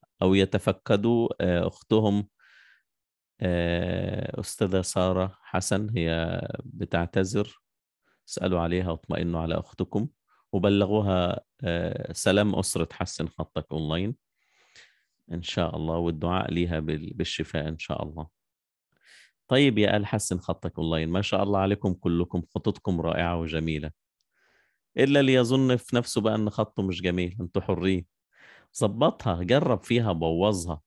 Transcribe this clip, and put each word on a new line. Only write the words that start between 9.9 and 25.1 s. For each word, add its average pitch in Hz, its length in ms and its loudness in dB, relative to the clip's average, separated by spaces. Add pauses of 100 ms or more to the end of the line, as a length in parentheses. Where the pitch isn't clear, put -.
وبلغوها، 98 880 2 (240)
آه، 85 480 -4
سلام 101 420 2
أسرة 87 380 -2
حسن 82 360 -6
خطك - 440 -8
أونلاين 80 440 -4 (1160)
إن 85 100 -8
شاء 82 340 -2
الله، 80 200 -2
والدعاء 85 540 -2
ليها 85 300 0
بال-، 78 340 -6
بالشفاء 80 540 -4
إن 80 100 -6
شاء - 240 -6
الله. 78 260 -10 (1200)
طيب 127 300 6
يا 104 180 4
آل 101 100 0
حسن 101 320 -2
خطك - 400 -6
أونلاين، 80 300 0
ما 92 140 0
شاء 98 200 0
الله 101 160 0
عليكم 98 340 0
كلكم، 87 500 -2 (120)
خطوطكم 90 460 -2
رائعة 82 400 0
وجميلة، 80 640 -4 (920)
إلا 139 220 6